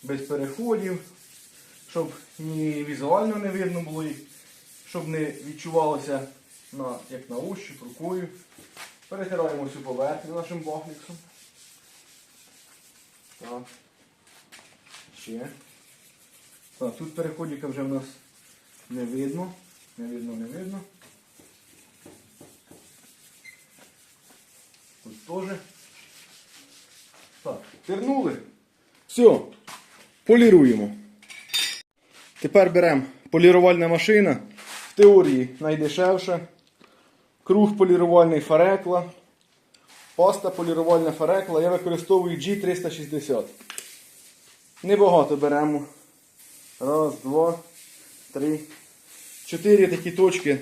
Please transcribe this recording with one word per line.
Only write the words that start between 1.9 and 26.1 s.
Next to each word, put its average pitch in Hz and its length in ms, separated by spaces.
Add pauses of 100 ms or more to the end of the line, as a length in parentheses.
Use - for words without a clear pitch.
ні 156 440
візуально 156 520
не 202 140
видно 180 320
було 156 220
їх, 139 140 (720)
щоб 156 200
не 156 180
відчувалося 147 1000 (460)
на, 127 260 (100)
як 127 200
на 120 80
ощупь, 175 440
рукою. 180 460 (800)
Перетираємо 165 540
всю 139 200
поверхню 143 520
нашим 170 240
бахліксом. 156 580 (2250)
Так. 123 240 (1600)
Ще. 117 260 (1300)
Так, 120 160
тут 160 180
переходика 156 520
вже 135 160
в 135 60
нас 135 140 (840)
не 123 160
видно. 139 480 (440)
Не 233 100
видно, 233 260
не 226 120
видно. 185 360 (4000)
Тут 175 440
теж. 196 100 (1900)